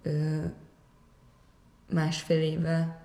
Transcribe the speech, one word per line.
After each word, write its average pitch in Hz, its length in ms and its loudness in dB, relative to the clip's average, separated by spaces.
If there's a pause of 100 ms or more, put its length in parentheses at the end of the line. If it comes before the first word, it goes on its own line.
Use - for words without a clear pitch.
ö, 156 340 0 (1600)
másfél 160 500 2
éve 165 640 0